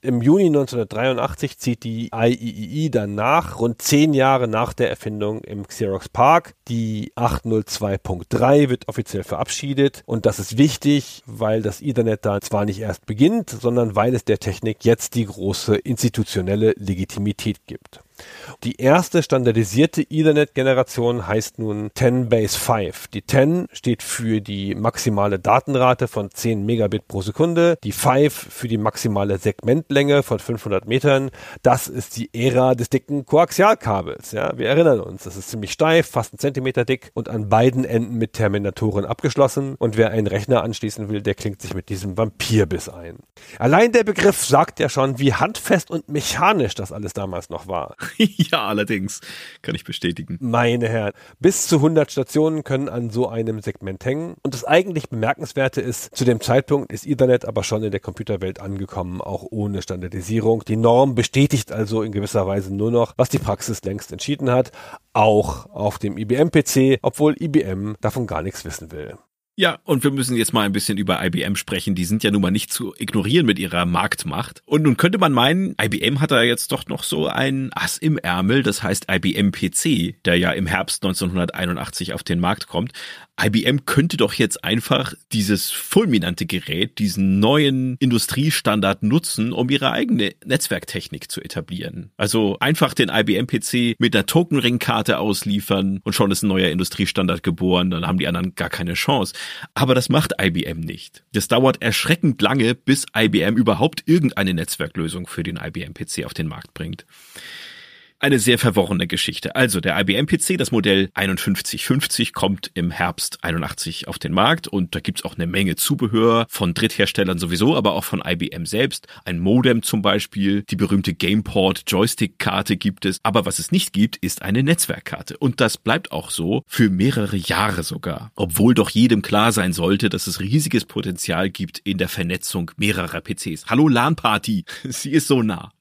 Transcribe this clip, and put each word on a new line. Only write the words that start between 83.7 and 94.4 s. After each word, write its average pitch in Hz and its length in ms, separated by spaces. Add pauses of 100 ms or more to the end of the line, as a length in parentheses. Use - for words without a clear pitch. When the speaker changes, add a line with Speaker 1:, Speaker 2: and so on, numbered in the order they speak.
Speaker 2:
könnte - 300
doch 110 180
jetzt - 300
einfach 117 500 (200)
dieses - 380
fulminante 104 720
Gerät, 90 540
diesen 98 400
neuen 131 600
Industriestandard 113 1040
nutzen, 117 480
um 123 180
ihre 135 220
eigene 127 440 (100)
Netzwerktechnik - 840
zu - 100
etablieren. 87 720
Also 101 440
einfach 147 340
den 113 160
I 107 140
B 104 120
M 120 120
P 110 120
C 120 380
mit 117 180
einer 101 100
Token-Ring-Karte 120 920